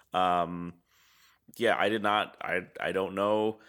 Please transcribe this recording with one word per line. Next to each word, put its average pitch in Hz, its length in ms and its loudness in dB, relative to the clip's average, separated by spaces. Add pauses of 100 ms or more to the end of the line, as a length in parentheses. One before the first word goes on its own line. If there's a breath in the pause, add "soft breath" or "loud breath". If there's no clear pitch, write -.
(120)
Um, 87 640 0 (800 soft breath)
yeah, 107 220 2
I 98 100 2
did 107 140 0
not, 104 380 0
I, 87 260 -4 (140)
I 87 120 -2
don't 95 220 -2
know 107 540 0